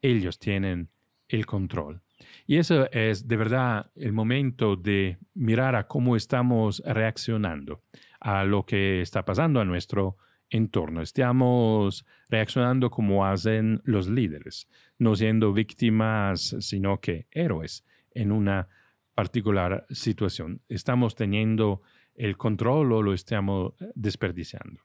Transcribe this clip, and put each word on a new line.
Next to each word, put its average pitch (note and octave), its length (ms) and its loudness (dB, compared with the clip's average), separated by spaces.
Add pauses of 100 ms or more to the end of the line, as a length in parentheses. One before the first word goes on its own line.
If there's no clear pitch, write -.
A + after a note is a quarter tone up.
ellos G#2+ 380 2
tienen F#2+ 500 -2 (380)
el A2 200 -2
control. F2 540 -6 (460)
Y D3+ 120 4
eso D#3 340 4
es A2 340 0
de A#2 100 2
verdad A2+ 600 0
el B2+ 160 -4
momento A#2 640 0
de F#2+ 420 0 (160)
mirar B2+ 400 2
a G#2 140 0
cómo B2 260 2
estamos A#2 720 2
reaccionando G#2+ 960 -4 (380)
a G2 240 0
lo G2 200 2
que G2 380 0
está F#2 220 -4
pasando C3+ 360 2
a G#2 40 2
nuestro F#2 520 -2 (320)
entorno. E2 540 -2
Estamos B2 1040 2 (220)
reaccionando B2 640 2
como G2 360 2
hacen A2 580 0
los G2 240 0
líderes, G2 600 -4 (300)
no A2+ 180 4
siendo A2 360 4
víctimas, A2 1080 0
sino G2 400 -2
que E2 300 -6
héroes G#2 540 -4 (280)
en G#2 200 -2
una G2 360 0 (460)
particular G2 760 0
situación. F#2 800 -4
¿Estamos B2 460 0
teniendo G#2+ 680 0 (320)
el G#2 220 -4
control B2 560 0
o A2 100 2
lo G2+ 100 2
estamos G2 600 -2 (200)
desperdiciando? F#2 920 -6